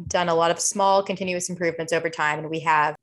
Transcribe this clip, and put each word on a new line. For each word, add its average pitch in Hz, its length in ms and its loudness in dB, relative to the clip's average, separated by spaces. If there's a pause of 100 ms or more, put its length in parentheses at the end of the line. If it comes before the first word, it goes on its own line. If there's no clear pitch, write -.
done 175 200 0
a 165 60 2
lot 170 160 4
of 170 100 -2
small 196 420 2
continuous 185 460 -4
improvements 170 440 -4
over 165 180 0
time. 151 280 -2
And 156 120 -8
we 160 100 -4
have 151 420 2